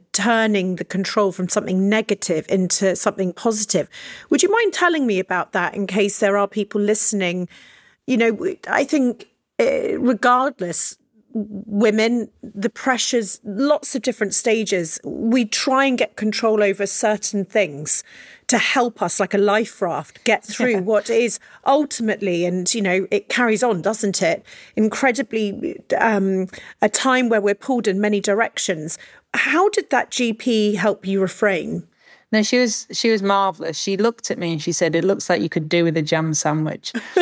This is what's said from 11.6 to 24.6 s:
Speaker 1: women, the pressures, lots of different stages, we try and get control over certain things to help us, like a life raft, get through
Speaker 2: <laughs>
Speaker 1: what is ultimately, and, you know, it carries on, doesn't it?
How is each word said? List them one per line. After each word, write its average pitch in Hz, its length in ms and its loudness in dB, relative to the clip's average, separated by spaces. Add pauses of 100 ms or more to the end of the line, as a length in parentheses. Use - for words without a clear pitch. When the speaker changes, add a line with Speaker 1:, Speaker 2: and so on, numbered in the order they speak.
Speaker 1:
women, 220 640 2 (120)
the 202 280 -6
pressures, 233 720 -2
lots 269 500 0
of 254 80 -4
different 208 320 -2
stages, 208 680 0
we 233 420 0
try 262 400 0
and 254 120 0
get - 180 -2
control 214 480 0
over 196 240 0
certain 208 580 -2
things 151 580 -2 (440)
to 240 100 4
help 240 440 0
us, 175 180 -2
like 190 160 -2
a - 20 2
life 208 440 0
raft, 156 420 -6
get 214 200 2
through 233 380 0
Speaker 2:
<laughs> 190 100 -2
Speaker 1:
what 208 180 2
is 233 300 0 (280)
ultimately, 214 800 0
and, 180 280 0
you 226 80 -2
know, 185 300 0
it 202 180 -2
carries 226 320 2
on, 220 200 0
doesn't 202 420 -2
it? 165 200 0 (320)